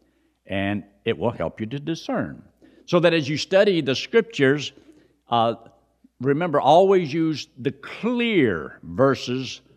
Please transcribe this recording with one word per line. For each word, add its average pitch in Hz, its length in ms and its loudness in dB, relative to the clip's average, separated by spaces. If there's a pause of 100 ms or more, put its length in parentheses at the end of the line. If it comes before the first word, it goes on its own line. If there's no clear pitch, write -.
(440)
And 98 400 -4 (220)
it 113 100 0
will 98 140 -2
help - 280 -6
you 110 60 -8
to 123 140 -8
discern. 147 640 -8 (420)
So 175 160 2
that 165 140 4
as 156 120 0
you 147 120 -4
study 190 420 2
the 131 140 0
Scriptures, 143 800 0 (580)
uh, 117 240 2 (680)
remember, 143 400 0
always 175 540 4
use 160 420 -4
the 131 160 -6
clear 196 1120 -2
verses 123 800 -2 (140)